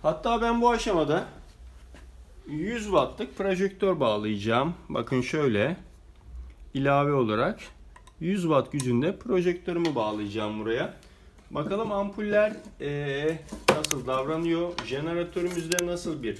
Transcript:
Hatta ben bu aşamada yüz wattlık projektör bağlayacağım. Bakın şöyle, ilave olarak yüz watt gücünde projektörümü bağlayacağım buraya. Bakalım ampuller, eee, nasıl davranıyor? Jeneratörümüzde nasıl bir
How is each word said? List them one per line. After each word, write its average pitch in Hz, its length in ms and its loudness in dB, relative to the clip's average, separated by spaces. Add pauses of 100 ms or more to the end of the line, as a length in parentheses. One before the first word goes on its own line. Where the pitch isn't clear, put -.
Hatta 220 400 0
ben 233 200 2
bu 240 80 6
aşamada 180 560 2 (1200)
yüz 190 360 -4
wattlık 196 540 2
projektör 190 640 2
bağlayacağım. 110 720 2 (160)
Bakın 123 320 0
şöyle, 135 560 2 (960)
ilave 143 400 4
olarak 127 460 2 (600)
yüz 185 220 -2
watt 151 300 2
gücünde 135 460 2
projektörümü 175 760 0
bağlayacağım 107 640 -2
buraya. 117 340 -2 (580)
Bakalım 196 400 -2
ampuller, 208 600 0 (260)
eee, 143 600 -2 (300)
nasıl 147 380 0
davranıyor? 165 640 0 (140)
Jeneratörümüzde 170 1000 -2
nasıl 175 380 -4
bir 104 160 -4